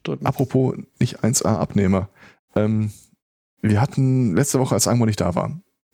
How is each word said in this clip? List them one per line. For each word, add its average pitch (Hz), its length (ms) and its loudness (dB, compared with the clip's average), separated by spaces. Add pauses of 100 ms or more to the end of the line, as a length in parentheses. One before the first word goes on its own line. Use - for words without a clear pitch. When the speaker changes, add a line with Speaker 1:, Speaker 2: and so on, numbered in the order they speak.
Speaker 1:
Dann 139 200 -6
Speaker 2:
Apropos 131 520 0 (220)
nicht - 260 -2
eins 113 180 0
A 107 160 2
Abnehmer. 98 500 0 (460)
Ähm, 107 380 0 (680)
wir 107 200 2
hatten 131 540 0
letzte 131 260 0
Woche, 131 140 0
als - 140 0
Angmo 120 180 2
nicht 107 140 0
da 90 140 -2
war, 175 260 -6 (340)